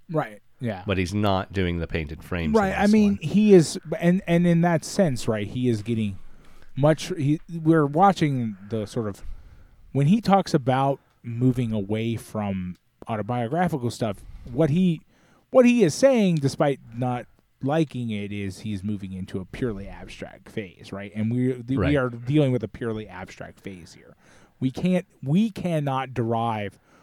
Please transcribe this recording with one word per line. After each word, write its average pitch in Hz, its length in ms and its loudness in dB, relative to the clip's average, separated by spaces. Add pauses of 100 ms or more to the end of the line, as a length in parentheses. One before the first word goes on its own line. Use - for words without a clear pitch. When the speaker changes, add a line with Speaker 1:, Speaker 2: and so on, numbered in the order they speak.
(100)
Speaker 1:
Right, 123 300 -6 (200)
yeah. 104 260 -6
Speaker 2:
But 98 100 0
he's 87 160 -2
not 101 400 0
doing 87 260 -2
the 82 80 -6
painted 78 360 -8
frames 90 320 -2
in 220 60 4
Speaker 1:
Right, 190 140 0
I 190 80 -2
Speaker 2:
this 208 100 4
Speaker 1:
mean, 208 280 4
Speaker 2:
one. 151 80 -4
Speaker 1:
he 208 240 4
is, 170 260 8 (200)
and, 175 280 2
and 170 200 4
in 170 160 4
that 170 220 2
sense, 147 440 0
right, 107 180 -2
he 123 220 -2
is 110 140 2
getting 107 360 -2 (580)
much, 151 320 2 (100)
he, 147 220 0 (120)
we're 160 320 4
watching 143 720 2 (120)
the 107 180 -4
sort 110 220 -4
of, - 160 -10 (680)
when 139 140 2
he 214 140 4
talks 190 340 4
about 135 460 2 (220)
moving 120 500 0
away 110 440 -2
from 95 600 -6 (320)
autobiographical 120 840 -2
stuff, 107 280 -4 (320)
what 139 200 2
he, 170 320 2 (480)
what 254 160 6
he 240 180 4
is 151 100 2
saying, 220 420 4
despite 139 440 0 (140)
not 123 320 -4 (360)
liking 131 480 -2
it, 101 220 -6
is 101 280 -6
he's 101 220 -6
moving 101 300 -6
into 95 260 -8
a 92 60 -10
purely 101 420 -8
abstract 90 600 -16
phase, - 440 -12
right? 101 220 -10
And 110 160 -2
we, 127 220 0
the, 127 240 -6
we 139 80 0
Speaker 2:
Right. 147 120 2
Speaker 1:
are 127 120 0
dealing 127 440 0
with 117 100 0
a 110 60 -4
purely 110 380 -8
abstract - 540 -16
phase 92 340 -16
here. - 220 -20 (420)
We 131 120 -2
can't, 180 360 -2 (160)
we 185 280 0
cannot 139 640 -4
derive, 113 640 -2 (240)